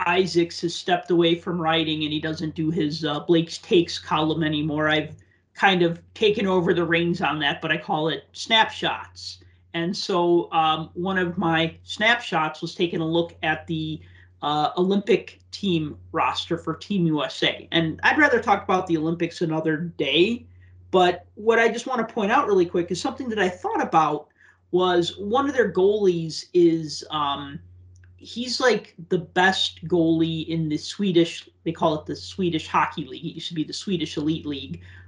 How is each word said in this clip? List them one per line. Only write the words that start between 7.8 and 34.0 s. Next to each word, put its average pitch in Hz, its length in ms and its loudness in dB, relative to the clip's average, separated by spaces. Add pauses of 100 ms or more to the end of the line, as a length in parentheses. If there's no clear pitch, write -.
it 143 240 -6
snapshots. - 1080 -2 (360)
And 170 200 -2
so, 175 580 0
um, 160 420 0
one 185 240 -2
of 175 180 -2
my 165 460 0
snapshots 196 800 0
was 165 120 -8
taking 175 260 -2
a 160 60 0
look 170 360 0
at 156 240 -2
the, 156 340 -6 (400)
uh, 147 380 0
Olympic 190 640 2 (100)
team 160 480 -2 (140)
roster 139 440 -2
for 160 200 -6
Team 185 300 -2
U 151 180 0
S - 180 -6
A. - 300 -4
And 165 320 0
I'd 254 140 4
rather 277 220 4
talk 202 220 2
about 185 240 0
the 165 100 0
Olympics 170 460 -2
another 156 340 0
day, 165 720 0 (460)
but 180 420 4
what 226 240 2
I 233 100 6
just 226 180 -4
wanna 247 180 -2
point 214 280 -2
out 262 140 2
really 190 200 4
quick 175 240 -2
is 175 100 -4
something 262 300 -6
that 214 80 -4
I 185 100 2
thought 392 340 -4
about 151 460 0 (440)
was 175 460 2
one 233 300 0
of 277 60 -4
their 208 180 2
goalies 185 800 2
is, 165 580 2
um, 143 480 -4 (600)
he's, 240 420 -8
like, - 340 2 (140)
the 185 100 2
best - 680 0
goalie 165 640 2
in 165 200 -2
the 147 80 -2
Swedish, 170 720 0 (160)
they 165 80 -4
call 165 220 0
it 156 100 -8
the 143 120 -8
Swedish 165 500 -4
Hockey 160 380 -2
League. 131 200 -14
It 165 120 -8
used 160 120 -10
to 175 60 -12
be 156 80 -2
the 147 100 -8
Swedish 160 440 -4